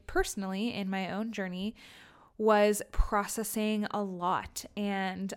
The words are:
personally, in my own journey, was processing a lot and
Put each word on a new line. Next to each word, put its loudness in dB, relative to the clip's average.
personally, -2
in -4
my -2
own -4
journey, -6
was 6
processing 0
a -2
lot -2
and -2